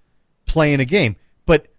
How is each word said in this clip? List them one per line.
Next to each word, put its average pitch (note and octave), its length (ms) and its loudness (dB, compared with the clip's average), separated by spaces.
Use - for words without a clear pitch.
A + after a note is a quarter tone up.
playing D3 340 0
a C3 40 -2
game. C3 320 -2
But E3 200 2